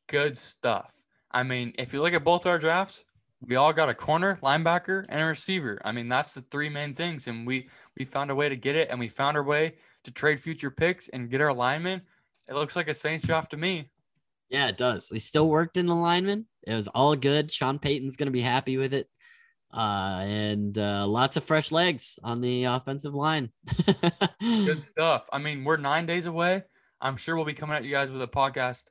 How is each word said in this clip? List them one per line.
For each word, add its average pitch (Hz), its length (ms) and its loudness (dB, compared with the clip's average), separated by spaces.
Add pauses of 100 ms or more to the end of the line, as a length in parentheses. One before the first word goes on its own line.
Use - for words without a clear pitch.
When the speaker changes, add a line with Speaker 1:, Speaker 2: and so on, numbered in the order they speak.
Speaker 1:
Good 143 300 0
stuff. - 580 -4 (360)
I 123 120 0
mean, 123 340 -4
if 127 160 -6
you 139 80 -2
look 175 120 2
at 156 100 2
both 175 220 4
our 175 120 4
drafts, 165 460 0 (380)
we 120 140 -2
all 147 160 6
got 156 160 2
a 117 60 0
corner, 180 500 0
linebacker, 170 640 2
and 151 140 -2
a 160 40 2
receiver. 160 600 -2
I 110 80 -2
mean, 120 160 -6
that's 131 240 0
the 127 80 -14
three 147 260 -6
main 147 280 -6
things, 165 320 -6
and 117 200 -6
we, 127 220 -4 (280)
we 135 60 -6
found 139 280 -2
a 135 40 0
way 143 140 2
to 135 80 -4
get 135 180 -2
it, 156 140 2
and 123 100 -4
we 117 80 -4
found 143 300 0
our 147 60 0
way 151 320 2 (280)
to 127 80 -16
trade 151 300 0
future 151 300 -6
picks 175 360 0
and 123 220 -8
get 135 100 0
our 147 140 4
linemen. 160 480 0 (480)
It 131 60 -8
looks 147 200 -2
like 160 140 -2
a 147 40 -2
Saints 156 320 -4
draft 160 260 0
to 147 60 -8
me. 165 340 -4 (580)
Speaker 2:
Yeah, 135 180 2
it 101 100 -2
does. 123 340 0
We 110 80 -4
still 156 280 4
worked 165 300 2
in 180 80 2
the 170 100 4
linemen. 180 500 2 (200)
It 110 80 -2
was 107 140 0
all 143 280 4
good. 147 360 2
Sean 139 280 -2
Payton's 135 380 -2
gonna 139 140 0
be 123 100 2
happy 127 360 2
with 135 160 0
it. 135 140 -2 (640)
Uh, 98 540 -2
and, 104 540 -2
uh, 101 260 0
lots 123 320 2
of 147 60 -2
fresh 156 280 0
legs 165 520 0
on 120 180 -4
the 123 220 0
offensive 139 500 -2
line. 143 380 0 (480)
<laughs> - 400 0
Speaker 1:
Good 208 420 2
stuff. 156 500 0
I 139 60 -4
mean, 147 260 -4
we're 156 140 2
nine 151 300 0
days 170 180 -2
away. 175 380 0 (380)
I'm 131 160 0
sure 165 180 -4
we'll 160 100 0
be 151 80 -4
coming 151 220 -4
at 135 80 -2
you 139 80 -6
guys 139 200 0
with 131 120 -8
a 120 40 -6
podcast 135 640 -2